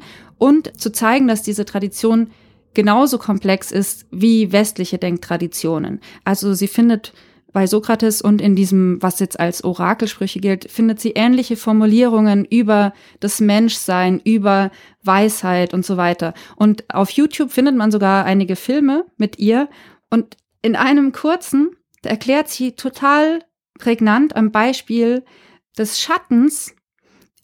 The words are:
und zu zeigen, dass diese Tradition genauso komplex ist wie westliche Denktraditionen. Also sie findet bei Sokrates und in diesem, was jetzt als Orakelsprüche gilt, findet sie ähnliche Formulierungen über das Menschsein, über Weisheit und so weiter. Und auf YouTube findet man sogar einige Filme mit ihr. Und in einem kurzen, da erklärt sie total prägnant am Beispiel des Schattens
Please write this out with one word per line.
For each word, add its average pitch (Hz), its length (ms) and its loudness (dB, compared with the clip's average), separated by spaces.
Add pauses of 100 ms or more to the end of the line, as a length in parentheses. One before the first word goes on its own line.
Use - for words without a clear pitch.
(380)
und 285 400 2
zu 220 140 -6
zeigen, 240 380 2
dass 220 120 0
diese 208 220 -4
Tradition 220 680 -2 (420)
genauso 233 440 2
komplex 196 540 -2
ist - 400 -4
wie 214 400 2
westliche 196 460 -2
Denktraditionen. 170 1040 -6 (240)
Also 196 280 -2
sie 190 140 -2
findet 233 460 0 (400)
bei 190 140 2
Sokrates 214 540 0
und 208 200 2
in 202 160 2
diesem, 185 440 2
was 185 200 -2
jetzt - 180 -4
als 170 240 -4
Orakelsprüche 185 800 -4
gilt, 196 280 -2
findet 226 300 0
sie - 120 -4
ähnliche 240 440 2
Formulierungen 214 880 2
über 208 480 2 (300)
das 202 180 -4
Menschsein, 202 880 2
über 196 460 2 (320)
Weisheit 190 680 0
und 185 120 -2
so 190 100 -4
weiter. 175 380 -2 (240)
Und 214 260 2 (100)
auf 190 180 0
YouTube 294 420 -2
findet 262 240 2
man 214 140 2
sogar 196 340 2
einige 190 320 0
Filme 285 480 0 (100)
mit 214 240 -4
ihr. 233 300 2 (400)
Und 226 260 -2 (260)
in 226 140 0
einem 269 380 2
kurzen, 311 560 -2 (320)
da - 80 -8
erklärt 262 400 -2
sie 254 240 -6
total 294 640 -2 (400)
prägnant 233 560 2
am 220 160 2
Beispiel 233 720 -2 (540)
des 220 240 -4
Schattens 302 760 0 (680)